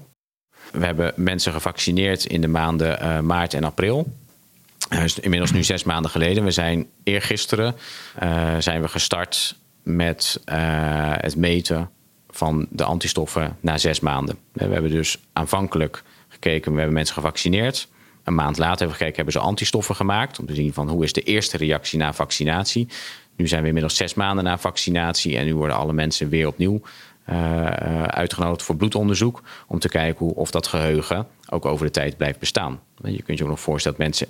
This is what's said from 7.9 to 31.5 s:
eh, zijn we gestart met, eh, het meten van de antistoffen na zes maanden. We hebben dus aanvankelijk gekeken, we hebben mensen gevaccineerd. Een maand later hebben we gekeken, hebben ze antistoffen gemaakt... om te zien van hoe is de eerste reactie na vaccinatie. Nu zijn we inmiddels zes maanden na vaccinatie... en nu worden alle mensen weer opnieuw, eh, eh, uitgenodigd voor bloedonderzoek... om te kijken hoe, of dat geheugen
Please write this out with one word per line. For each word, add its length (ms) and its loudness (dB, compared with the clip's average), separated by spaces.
eh, 400 2
zijn 220 0
we 80 0
gestart 680 -2
met, 640 0
eh, 720 0
het 200 -2
meten 540 2
van 400 0
de 140 -2
antistoffen 760 -2
na 180 0
zes 220 2
maanden. 380 -2
We 120 -2
hebben 260 2
dus 280 0
aanvankelijk 680 0
gekeken, 440 0
we 40 2
hebben 180 2
mensen 200 0
gevaccineerd. 720 0
Een 100 2
maand 240 2
later 200 2
hebben 100 0
we 40 -4
gekeken, 240 -2
hebben 160 -2
ze 60 0
antistoffen 560 -2
gemaakt... 440 0
om 80 -8
te 80 -6
zien 180 0
van 160 -2
hoe 160 2
is 80 0
de 100 0
eerste 340 0
reactie 420 0
na 140 0
vaccinatie. 760 0
Nu 120 0
zijn 120 2
we 60 0
inmiddels 300 2
zes 180 -2
maanden 300 0
na 140 2
vaccinatie... 800 0
en 80 0
nu 100 2
worden 220 0
alle 160 0
mensen 360 0
weer 180 2
opnieuw, 340 0
eh, 420 0
eh, 360 -2
uitgenodigd 600 0
voor 140 -2
bloedonderzoek... 640 2
om 120 -4
te 100 0
kijken 380 0
hoe, 80 0
of 160 -2
dat 160 -2
geheugen 600 0